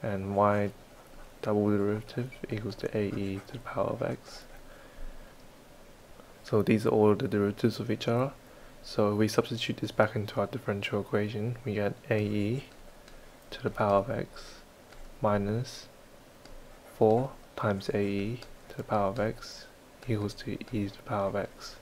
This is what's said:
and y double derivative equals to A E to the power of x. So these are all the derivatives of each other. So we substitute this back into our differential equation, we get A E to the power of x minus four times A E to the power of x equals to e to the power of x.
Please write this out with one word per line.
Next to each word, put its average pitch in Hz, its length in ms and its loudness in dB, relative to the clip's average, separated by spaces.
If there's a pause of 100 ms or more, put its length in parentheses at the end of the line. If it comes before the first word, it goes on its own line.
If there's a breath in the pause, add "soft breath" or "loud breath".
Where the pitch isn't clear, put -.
and 98 320 -2
y 101 340 6 (720)
double 104 280 4
derivative 104 640 0 (200)
equals 107 240 -4
to - 200 -6
A 104 120 0
E 98 400 -4
to - 60 -14
the 113 60 -10
power - 280 -2
of 117 160 -4
x. - 400 -6 (2000 loud breath)
So 107 180 4
these 110 240 4
are 117 40 6
all 107 260 8
the - 120 -2
derivatives 104 520 2
of 110 100 -6
each 107 180 -2
other. 123 260 2 (500 loud breath)
So 104 320 2
we 107 120 6
substitute - 500 0
this 107 120 -4
back - 260 2
into 104 240 -2
our - 60 2
differential 101 560 -2
equation, 107 640 -2
we 107 80 -2
get 101 220 0 (160)
A 107 100 4
E 104 440 0 (840 loud breath)
to - 140 -12
the 104 80 0
power 101 240 4
of 101 160 4
x - 480 -8 (640)
minus 104 640 0 (1080)
four 113 360 6 (240)
times 98 400 0
A 104 40 4
E 101 400 0 (300)
to - 80 -12
the 120 60 -8
power 104 260 2
of 101 100 -4
x - 460 -4 (420)
equals 104 280 -2
to - 160 -8
e 104 360 -4
to - 100 -10
the - 60 -18
power 101 260 -2
of 95 60 -6
x. - 460 -8